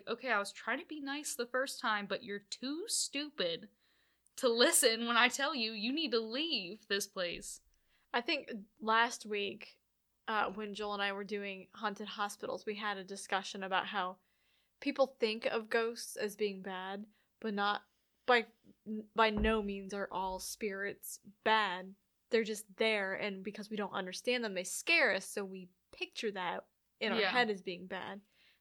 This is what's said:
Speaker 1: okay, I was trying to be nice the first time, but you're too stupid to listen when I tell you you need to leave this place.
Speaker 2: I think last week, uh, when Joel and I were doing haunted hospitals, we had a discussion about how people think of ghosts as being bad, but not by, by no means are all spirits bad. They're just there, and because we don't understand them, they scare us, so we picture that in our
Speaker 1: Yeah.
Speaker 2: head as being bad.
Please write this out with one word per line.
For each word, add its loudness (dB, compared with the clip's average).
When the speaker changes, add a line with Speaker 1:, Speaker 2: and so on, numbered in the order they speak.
Speaker 1:
okay, -4
I 4
was -2
trying -4
to -12
be -10
nice -6
the -2
first -2
time, 0
but -4
you're -8
too -6
stupid -2
to 4
listen 6
when 4
I 10
tell 0
you 0
you 0
need 0
to 4
leave -2
this 0
place. -6
Speaker 2:
I 4
think -2
last 2
week, -4
uh, 2
when -6
Joel -4
and -2
I 2
were -6
doing -6
haunted -4
hospitals, -4
we -4
had -2
a -8
discussion -4
about 0
how -2
people 2
think 0
of 0
ghosts -2
as -2
being -2
bad, -6
but -2
not 2
by, 8
by 8
no 4
means -6
are -4
all -2
spirits -6
bad. 2
They're 4
just -6
there, 2
and -4
because -8
we -6
don't -4
understand -2
them, -4
they -2
scare 4
us, 0
so -6
we -12
picture -4
that -4
in 0
our 2
Speaker 1:
Yeah. 4
Speaker 2:
head 4
as -2
being -8
bad. -8